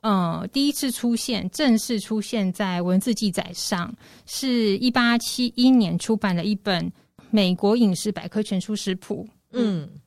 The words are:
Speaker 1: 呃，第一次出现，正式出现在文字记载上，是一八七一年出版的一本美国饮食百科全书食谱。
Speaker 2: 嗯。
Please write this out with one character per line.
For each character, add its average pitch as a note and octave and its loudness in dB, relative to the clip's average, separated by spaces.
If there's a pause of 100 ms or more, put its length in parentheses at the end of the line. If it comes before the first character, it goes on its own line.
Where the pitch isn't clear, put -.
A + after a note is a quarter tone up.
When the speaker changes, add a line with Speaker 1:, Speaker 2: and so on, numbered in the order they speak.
Speaker 1:
呃， F3 0
第 C#4 2
一 C#4+ 0
次 C#4 -2
出 A#3+ 0
现， A3 -4
正 B3+ 4
式 A3+ -2
出 G#3+ -4
现 G3 -2
在 F3+ -2
文 F3+ 2
字 A#3 0
记 G3+ -2
载 - -6
上， - -4 (360)
是 A#3 0
一 B3 2
八 A#3+ 2
七 A#3+ -2
一 B3 6
年 F#3+ 4
出 - 0
版 G3 0
的 E3+ -2
一 G#3 0
本 F3+ -2 (380)
美 F#3+ 4
国 G3+ 2
饮 G#3+ 4
食 G#3 -4
百 - -10
科 G#3+ -2
全 F#3+ -2
书 G#3+ -6
食 G3 -4
谱。 G3+ -8 (260)
Speaker 2:
嗯。 G3+ -2 (180)